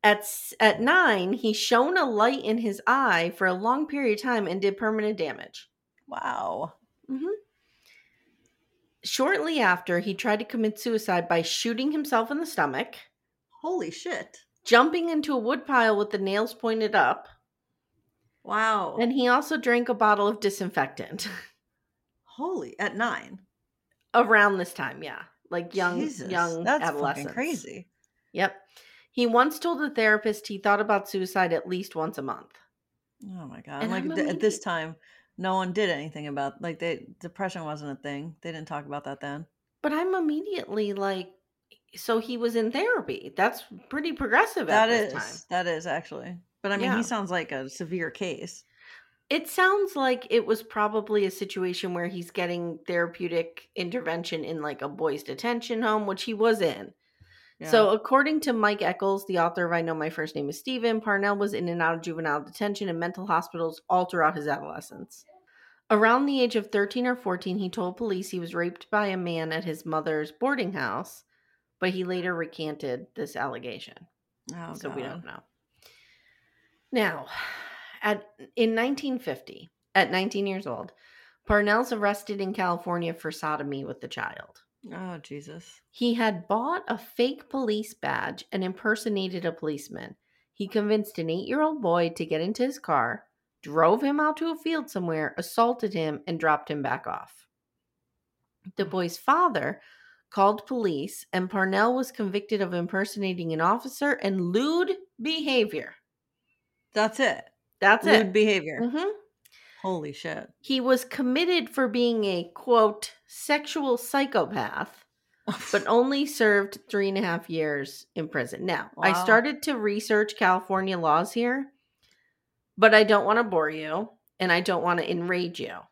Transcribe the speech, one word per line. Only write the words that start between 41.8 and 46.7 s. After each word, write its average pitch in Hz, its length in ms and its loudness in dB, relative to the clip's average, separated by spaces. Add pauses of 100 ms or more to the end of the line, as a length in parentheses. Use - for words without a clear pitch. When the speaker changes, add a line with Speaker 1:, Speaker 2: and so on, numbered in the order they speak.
Speaker 1:
"So 226 240 0
he 240 160 -6
was 233 220 0
in 226 160 0
therapy. 370 640 -2
That's - 260 0 (240)
pretty 302 240 -4
progressive 277 580 2
at 220 180 6
Speaker 2:
That - 0 -
Speaker 1:
this 226 260 2
Speaker 2:
is, - 0 -
Speaker 1:
time." 117 360 -8
Speaker 2:
that 180 180 0
is 170 200 -2
actually. 170 500 -8 (240)
But 202 120 -2